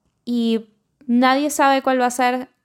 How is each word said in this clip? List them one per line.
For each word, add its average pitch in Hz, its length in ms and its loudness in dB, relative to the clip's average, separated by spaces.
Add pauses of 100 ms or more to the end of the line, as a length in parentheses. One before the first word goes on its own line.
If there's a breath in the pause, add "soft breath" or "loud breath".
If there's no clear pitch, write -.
(240)
y 226 440 -2 (380)
nadie 262 440 2
sabe 269 320 2
cuál 262 180 0
va 247 60 0
a 247 60 -2
ser 247 380 -4 (160)